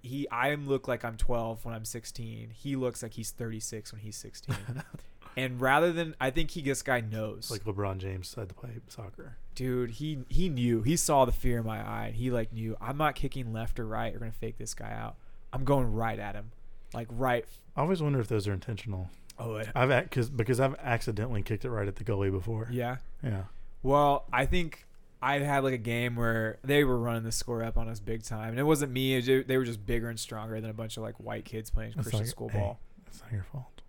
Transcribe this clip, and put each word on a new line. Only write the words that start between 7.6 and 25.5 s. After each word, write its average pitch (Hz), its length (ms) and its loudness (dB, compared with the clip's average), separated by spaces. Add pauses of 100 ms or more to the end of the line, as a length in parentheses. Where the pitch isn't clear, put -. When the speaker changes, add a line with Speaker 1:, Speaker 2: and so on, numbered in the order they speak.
Speaker 2:
LeBron 98 320 -2
James 92 380 -6
had 101 160 -8
to - 40 -14
play - 140 -12 (200)
soccer. - 500 -12 (160)
Speaker 1:
Dude, 123 380 0
he, 147 260 -4 (100)
he 180 220 8
knew. 120 320 4
He 143 120 6
saw 143 300 6
the 120 80 4
fear 120 280 4
in 113 40 -4
my 110 160 -2
eye. 110 280 -4
And 107 60 -6
he, 123 160 0
like, 113 220 0
knew, 110 300 -4
"I'm 131 160 -4
not 151 160 2
kicking 127 360 -2
left 113 300 -2
or 113 60 -2
right. 110 260 -2
We're 107 60 -6
gonna 113 140 -4
fake 113 260 -6
this 113 160 -8
guy 110 180 -8
out. 110 240 -8 (340)
I'm - 140 0
going 127 300 6
right 113 240 0
at 104 160 -6
him." 104 160 -6 (420)
Like, 117 180 -6
right. 120 360 2 (280)
Speaker 2:
I 135 60 0
always 170 220 2
wonder 143 180 4
if 107 80 -2
those 104 180 2
are 104 60 2
intentional. 95 560 -4 (300)
Speaker 1:
Oh, 113 180 -6
yeah. 110 180 -6
Speaker 2:
I've 131 160 6
ac-, 123 200 6
'cause, 120 180 2
because 117 320 2
I've 135 220 4
accidentally 110 600 0
kicked 107 220 -2
it 127 60 -2
right 104 180 0
at 101 80 -4
the 110 80 -6
goalie 98 260 2
before. 110 400 -2
Speaker 1:
Yeah? 123 280 -2 (260)
Speaker 2:
Yeah. 98 200 -2 (380)
Speaker 1:
Well, 139 520 6
I 131 100 6
think 165 400 2 (380)
I 139 160 2
had, 139 260 4